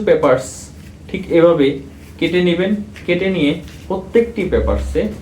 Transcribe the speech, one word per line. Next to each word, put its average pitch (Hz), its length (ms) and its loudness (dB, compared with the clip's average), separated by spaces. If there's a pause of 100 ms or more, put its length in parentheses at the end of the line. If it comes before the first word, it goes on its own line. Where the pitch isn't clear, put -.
পেপারস - 400 2 (640)
ঠিক - 140 -6 (160)
এভাবে 160 280 6 (520)
কেটে 170 300 0
নেবেন, 180 240 0 (340)
কেটে 180 300 0
নিয়ে 147 160 2 (360)
প্রত্যেকটি 214 540 0 (100)
পেপারসে - 500 0 (200)